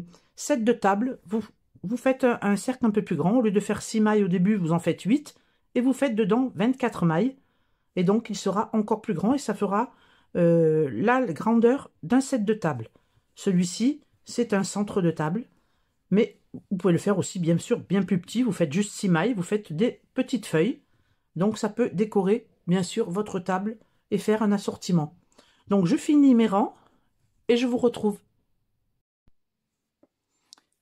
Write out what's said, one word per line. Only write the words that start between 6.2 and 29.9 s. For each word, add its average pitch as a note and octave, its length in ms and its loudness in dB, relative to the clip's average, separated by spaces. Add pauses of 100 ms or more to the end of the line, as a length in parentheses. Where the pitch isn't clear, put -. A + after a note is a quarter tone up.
vingt-quatre A3+ 500 0
mailles. F3 320 0 (580)
Et F#3 80 0
donc, G#3 260 0
il G#3 60 -8
sera G3 380 -4
encore G#3+ 280 0
plus A3 120 -4
grand F#3+ 200 0
et C#4+ 60 0
ça A3 140 -4
fera, G3+ 400 -4 (420)
euh, D#3+ 560 2
la A#3 340 0
grandeur A#3 680 0 (100)
d'un A#3+ 200 2
set C4 220 -2
de G#3+ 100 0
table. D3+ 360 -6 (460)
Celui-ci, G3 640 0 (240)
c'est A#3 280 -4
un G3 100 2
centre G3+ 400 -4
de E3+ 80 2
table. E3 340 -4 (640)
Mais G3+ 300 0 (320)
vous F#3+ 60 -2
pouvez F3+ 160 2
le D#3+ 60 2
faire G3 200 0
aussi, - 200 -6
bien E3 200 2
sûr, - 200 -2
bien F3+ 220 0
plus F#3 180 0
petit. A3 220 -4
Vous B3 100 0
faites D#3 220 -2
juste G#3 200 -2
six - 160 -4
mailles, F3+ 260 2
vous F3 80 -4
faites G#3 300 -4
des G#3 280 -2 (140)
petites B3+ 320 -4
feuilles. F3 340 0 (540)
Donc, G#3 240 -2
ça G#3 100 -2
peut A#3 220 -2
décorer, G#3 560 0 (180)
bien F3+ 160 2
sûr, F#3 300 -4
votre G3+ 280 -6
table F#3+ 380 -6 (320)
et G#3 80 0
faire A3 240 0
un G#3 100 2
assortiment. F3+ 640 -2 (520)
Donc, G3+ 180 2
je G3 100 2
finis C#4+ 380 6
mes A3+ 140 4
rangs G#3 280 0 (720)
et A#3+ 100 4
je B3+ 100 0
vous A#3+ 100 -2
retrouve. A3 420 0 (2500)